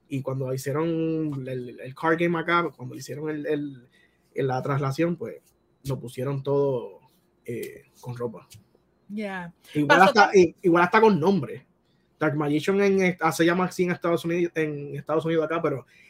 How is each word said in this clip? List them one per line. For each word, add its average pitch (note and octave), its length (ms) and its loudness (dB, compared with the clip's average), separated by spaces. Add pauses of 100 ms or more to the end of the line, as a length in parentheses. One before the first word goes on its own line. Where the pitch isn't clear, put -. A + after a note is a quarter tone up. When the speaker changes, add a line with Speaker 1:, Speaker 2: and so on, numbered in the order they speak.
Speaker 1:
Y C3+ 140 -6
cuando C3 320 -6
hicieron D#3 920 -4
el, B2 320 -10
el C3 160 -14
card D#3+ 240 2
game E3+ 200 0
acá, E3+ 360 0
cuando B2+ 200 -14
hicieron C3+ 340 -10
el, D3+ 160 -6
el, D3 420 -6 (460)
el, C#3 140 -2
la C3 140 -2
traslación, C#3+ 540 -2
pues, G#2 220 -10 (480)
lo C3+ 140 -6
pusieron C3+ 440 -6
todo, C#3 560 -2 (460)
eh, - 400 -10 (140)
con B2+ 160 -12
ropa. A#2+ 320 -10 (640)
Speaker 2:
Ya. G3 440 -10 (200)
Speaker 1:
Igual D3 140 0 (120)
Speaker 2:
Pasó F#3 60 8
Speaker 1:
hasta, G3+ 260 6
Speaker 2:
tam- - 60 4
Speaker 1:
i-, E3+ 260 8
igual F3 200 6
hasta G#3+ 180 4
con G#3+ 180 6
nombre. D#3+ 460 0 (540)
Dark D3+ 160 0
Magician D3+ 460 0
en G3 200 4
est-, F3+ 200 0
ah, D#3+ 100 2
se D#3+ 140 2
llama F3 200 2
así F3+ 180 -2
en F3+ 80 0
Estados E3+ 340 -2
Unidos, E3+ 300 -2
en C#3+ 400 -4
Estados D#3 300 -2
Unidos D#3+ 200 0
acá, D#3+ 160 -2
pero C#3+ 240 -2 (240)